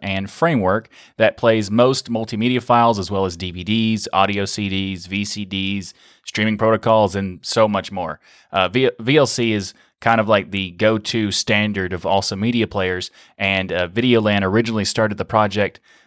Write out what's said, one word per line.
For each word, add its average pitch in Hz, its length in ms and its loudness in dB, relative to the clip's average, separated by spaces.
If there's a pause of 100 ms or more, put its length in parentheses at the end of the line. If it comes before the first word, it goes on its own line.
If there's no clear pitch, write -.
and 95 280 -6
framework 113 600 0 (260)
that 110 220 2
plays 110 320 2
most 123 400 2
multimedia 113 520 -2
files 117 360 4
as 87 120 -6
well 98 140 0
as 87 140 -6
D 90 120 -8
V 90 140 -12
Ds, 110 480 0
audio 98 320 0
C 101 240 -6
Ds, 95 380 -6
V 101 180 -4
C 104 220 -8
Ds, 98 480 -6 (320)
streaming 107 320 -2
protocols, 110 580 2
and 95 260 -6
so - 240 2
much 101 240 -2
more. 85 300 -8 (300)
Uh, 92 180 2
v-, 123 220 2 (100)
V 123 160 2
L 143 100 6
C 117 260 0
is 98 200 -4 (300)
kind 113 180 4
of 104 80 0
like 101 220 2
the 95 220 -6
go-to 107 580 0
standard 101 640 -2
of 85 100 -8
awesome 95 360 0
media 113 260 0
players, 92 440 -4 (280)
and, 95 340 -2
uh, 87 160 -2
Videolan 107 540 2
originally 110 420 0
started 107 320 -2
the - 80 -6
project 104 560 0 (260)